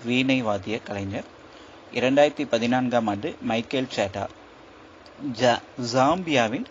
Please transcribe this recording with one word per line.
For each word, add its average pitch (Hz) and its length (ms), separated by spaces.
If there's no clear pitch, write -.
வீணை 131 380
வாத்திய 104 380
கலைஞர். 101 440
இரண்டாயிரத்தி 139 540
பதினான்காம் 120 580
ஆண்டு 104 340
மைக்கேல் 123 560
சேட்டா, 98 320
ஜா-, 117 260
ஜாம்பியாவின் 135 800